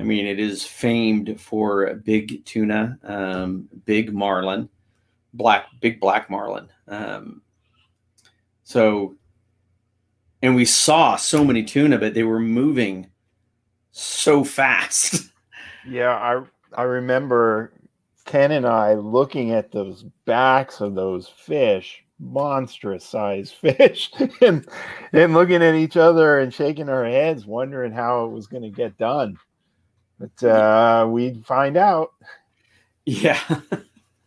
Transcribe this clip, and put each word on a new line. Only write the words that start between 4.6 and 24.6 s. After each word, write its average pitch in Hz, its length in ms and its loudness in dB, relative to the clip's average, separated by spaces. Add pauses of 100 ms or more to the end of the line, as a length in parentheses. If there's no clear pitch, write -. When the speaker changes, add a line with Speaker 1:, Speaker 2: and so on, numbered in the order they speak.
Speaker 1:
black, 110 320 2 (140)
big 113 180 -2
black 98 320 -2
marlin. 101 380 -8 (180)
Um, 104 560 -12 (1200)
so, 104 540 0 (1200)
and 127 140 2
we 123 120 4
saw 151 500 2
so 147 280 0
many 120 200 0
tuna, 139 340 2
but 107 160 -4
they 113 80 0
were 113 180 -2
moving 113 680 -2 (840)
so - 520 0
fast. - 840 -2
<laughs> - 100 -20 (480)
Speaker 2:
Yeah, 123 260 0
I, 120 280 -2 (360)
I 120 40 -2
remember 123 880 0 (540)
Ken 143 260 2
and 135 140 0
I 110 260 4
looking 117 600 -2
at 110 200 -2
those 98 320 -8 (220)
backs 131 560 2
of 101 120 -6
those 92 340 -6
fish, 123 760 -2 (160)
monstrous 131 840 -6
sized 101 480 -6
<laughs> - 80 -20
fish, - 480 2 (320)
and, 214 260 4 (460)